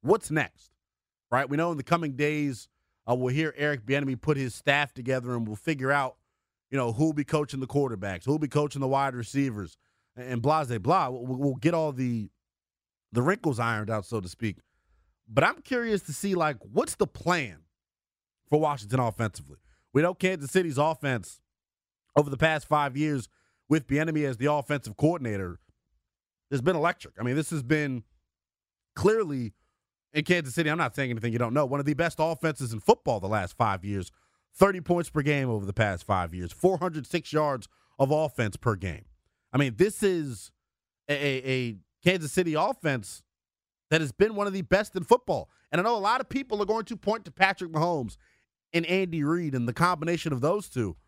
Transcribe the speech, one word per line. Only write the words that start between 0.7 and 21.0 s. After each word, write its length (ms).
right? 180
We 80
know 140
in 60
the 60
coming 340
days, 520
uh, 60
we'll 180
hear 240
Eric 300
Bieniemy 340
put 160
his 180
staff 380
together 420
and 120
we'll 100
figure 360
out, 240
you 60
know, 160
who'll 200
be 120
coaching 360
the 80
quarterbacks, 560
who'll 140
be 100
coaching 320
the 80
wide 260
receivers, 640
and, 160
and 100
blah, 220
blah, 140
blah. 320
We'll, 280
we'll 160
get 200
all 180
the, 380
the 100
wrinkles 380
ironed 300
out, 160
so 140
to 80
speak. 300
But 160
I'm 180
curious 400
to 100
see, 220
like, 260
what's 360
the 100
plan 520
for 100
Washington 400
offensively? 600
We 100
know 120
Kansas 360
City's 280
offense 640